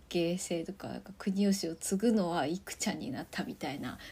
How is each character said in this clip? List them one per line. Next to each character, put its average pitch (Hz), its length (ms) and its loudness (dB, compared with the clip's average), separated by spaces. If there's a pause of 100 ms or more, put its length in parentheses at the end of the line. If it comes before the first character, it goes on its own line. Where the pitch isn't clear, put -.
係 175 280 2
性 170 280 -2
と 185 80 -8
か、 - 160 -10
な - 100 -6
ん - 20 -8
か - 160 -16
国 202 300 2
吉 196 220 4
を 165 60 -4
継 - 220 -2
ぐ 220 160 4
の 190 180 4
は 165 160 2
い 170 120 0
く - 160 -10
ち - 160 -2
ゃ - 20 -2
ん 156 60 -4
に - 120 -6
な - 120 -6
っ - 80 -8
た - 140 -6
み - 100 -8
た - 160 -6
い 135 80 -6
な、 - 200 -8 (140)